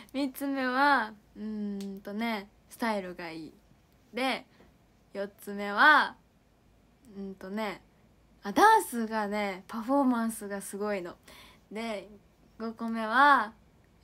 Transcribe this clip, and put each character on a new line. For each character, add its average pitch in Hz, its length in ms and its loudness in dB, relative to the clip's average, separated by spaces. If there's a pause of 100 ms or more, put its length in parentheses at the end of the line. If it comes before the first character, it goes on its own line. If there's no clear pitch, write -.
(120)
三 262 200 -2
つ - 140 -8
目 269 200 -2
は、 254 480 2 (220)
う 208 40 -14
ー 202 580 -8
ん - 20 -18
と 202 120 -12
ね、 214 360 -4 (200)
ス - 100 -20
タ 220 180 -2
イ 190 60 -4
ル 180 120 -12
が 170 160 -12
い 160 160 -12
い。 - 80 -18 (580)
で、 240 320 -4 (680)
四 196 160 -6
つ - 260 -12
目 202 160 -6
は、 254 460 6 (1000)
う 202 40 -10
ん 196 160 -12
と 190 120 -16
ね、 202 320 -8 (640)
あ、 202 100 -8
ダ 427 260 8
ン 359 60 0
ス 233 220 -4
が 214 220 -4
ね、 196 400 -4
パ 226 140 -6
フ 269 180 2
ォ - 20 6
ー - 20 2
マ 233 200 2
ン 226 80 -2
ス 208 160 -12
が 202 120 -8
す 196 180 -10
ご 208 160 -2
い 185 80 -4
の。 170 140 -12 (540)
で、 208 380 -8 (500)
五 226 140 -8
個 226 160 -8
目 226 180 -4
は、 247 460 4 (520)